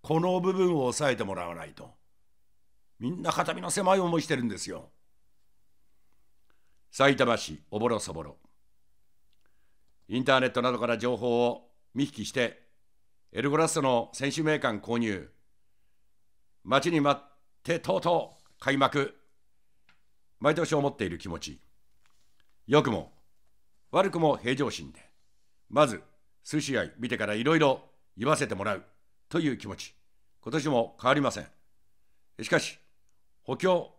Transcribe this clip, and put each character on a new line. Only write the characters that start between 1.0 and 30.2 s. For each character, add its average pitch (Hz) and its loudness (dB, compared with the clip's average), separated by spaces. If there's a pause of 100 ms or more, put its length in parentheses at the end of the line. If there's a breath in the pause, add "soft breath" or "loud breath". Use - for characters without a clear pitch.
え 120 2
て 107 -2
も 95 -4
ら 87 -6
わ 85 -10
な 82 -12
い 82 -18
と。 - -20 (1040)
み 120 -4
ん 180 -6
な 165 -2
肩 170 0
身 180 -6
の 180 -6
狭 190 2
い 196 2
思 170 0
い 151 0
し - -8
て 147 0
る 123 -2
ん 117 0
で 98 -6
す - -10
よ。 80 -12 (2000)
さ 135 4
い 143 4
た 131 4
ま 117 2
市、 78 -8 (100)
お 104 -4
ぼ 117 2
ろ 113 0
そ 95 -8
ぼ 78 -8
ろ。 71 -14 (1700)
イ 117 -2
ン 127 -2
タ 135 6
ー 131 6
ネ 131 2
ッ 123 0
ト 123 0
な 123 2
ど 120 -2
か 117 -2
ら 117 0
情 120 -2
報 120 2
を - -6 (220)
見 139 0
聞 - -12
き 107 -8
し - -12
て、 120 -2 (680)
エ 110 -4
ル 139 0
ゴ 147 0
ラ 160 4
ッ 156 0
ソ 156 -2
の 123 2
選 135 -4
手 151 -4
名 156 0
鑑 113 -2
購 117 -2
入。 98 -2 (1300)
待 135 2
ち - 0
に 160 2
待 143 2
っ - -20 (360)
て 165 -2
と 185 -2
う 175 0
と 165 0
う - -20 (160)
開 139 0
幕。 139 2 (1200)
毎 - 2
年 165 0
思 143 2
っ 139 -6
て - -2
い 87 -2
る 85 -8
気 98 -12
持 85 -8
ち。 73 -14 (1040)
良 143 4
く 139 0
も 92 -4 (800)
悪 185 2
く 165 -6
も 151 4
平 127 -2
常 131 -2
心 73 -12
で、 - -20 (580)
ま 143 4
ず 107 -6 (400)
数 - -4
試 135 -2
合 87 -2
見 117 -6
て 120 -2
か 107 -2
ら 104 -2
い 113 -2
ろ 156 4
い - 4
ろ 139 2 (280)
言 113 -2
わ 151 2
せ 139 -2
て 104 -6
も 98 -6
ら 104 -2
う 90 -12 (440)
と 180 -2
い 156 2
う 127 -2
気 - -14
持 92 -10
ち、 - -18 (460)